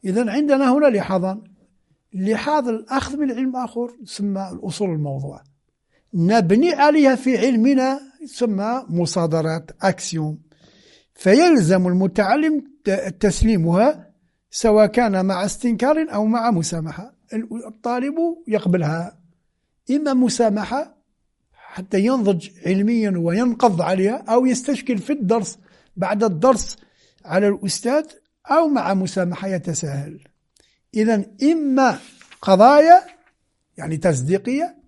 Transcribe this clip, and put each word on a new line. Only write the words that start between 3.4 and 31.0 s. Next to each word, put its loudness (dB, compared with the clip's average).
آخر -8
يسمى -6
الأصول -6
الموضوعة. -8
نبني 2
عليها 4
في -2
علمنا 2
يسمى -4
مصادرات، -2
أكسيوم. -4
فيلزم 4
المتعلم 0
ت-، -2
تسليمها 2
سواء 4
كان 0
مع -2
استنكار -2
أو -2
مع 0
مسامحة. -6
ال-، -10
الطالب -6
يقبلها -2
إما -2
مسامحة -2
حتى -4
ينضج 0
علميًا 0
وينقض 0
عليها، 0
أو 2
يستشكل -2
في -4
الدرس -2
بعد -2
الدرس 0
على 0
الأستاذ -2
أو 2
مع 0
مسامحة -4
يتساهل. -8
إذن 0